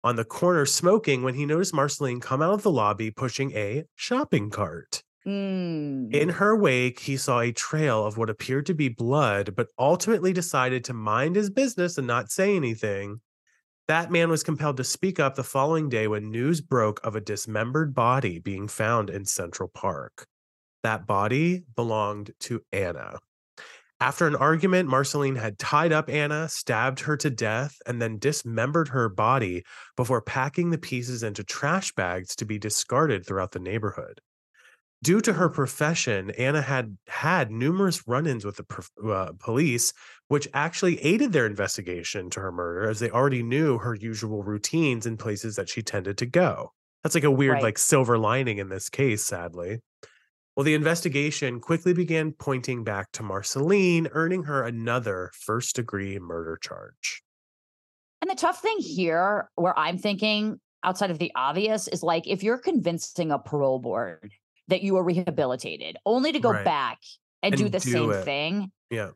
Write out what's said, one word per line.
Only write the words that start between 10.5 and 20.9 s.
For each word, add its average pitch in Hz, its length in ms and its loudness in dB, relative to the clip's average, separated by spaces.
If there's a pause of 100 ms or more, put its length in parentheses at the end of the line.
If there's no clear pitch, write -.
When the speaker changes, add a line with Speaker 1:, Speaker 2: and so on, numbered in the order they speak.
Speaker 1:
to 131 80 -6
mind 117 420 0
his 208 140 2
business 196 480 0
and 135 100 -2
not 120 240 0
say 196 240 2
anything. 110 640 -2 (680)
That 165 240 2
man 170 180 4
was 160 140 2
compelled 147 340 -2
to 131 60 -2
speak - 360 -2
up 139 160 2
the 131 80 -4
following 151 460 2
day 110 180 2
when 107 240 -2
news 139 300 0
broke 110 440 2
of 107 100 -4
a 110 60 -4
dismembered 113 720 -2
body 120 460 2
being 98 280 -6
found 110 420 0
in 98 160 -6
Central 90 440 -4
Park. 73 580 -6 (560)
That 110 220 0